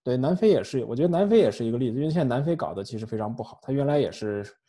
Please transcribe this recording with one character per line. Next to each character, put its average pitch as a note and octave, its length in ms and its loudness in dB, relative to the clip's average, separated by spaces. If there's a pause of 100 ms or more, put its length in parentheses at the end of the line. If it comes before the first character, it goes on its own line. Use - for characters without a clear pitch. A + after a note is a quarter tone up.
对， B2+ 120 0
南 C3 180 0
非 G3+ 140 2
也 D3+ 160 6
是， B2+ 220 -4
我 A#2 100 -6
觉 C3+ 80 0
得 F3 60 2
南 F3+ 200 2
非 A3+ 80 6
也 C#3 140 6
是 A#2 140 -4
一 A2+ 40 0
个 A#2 80 0
例 B2 140 0
子， A#2 60 -4
因 C#3 80 -2
为 D#3 40 0
现 D#3+ 80 0
在 E3+ 60 2
南 B2+ 180 0
非 E3 140 0
搞 D#2+ 180 -6
得 F#2+ 80 -6
其 A2 160 -10
实 G#2+ 80 -8
非 A2 120 -8
常 A2 180 -6
不 A2+ 80 -8
好， - 180 -14
它 C3 120 -6
原 C#3 120 0
来 D3 140 2
也 A2 100 0
是， G#2 320 -6 (280)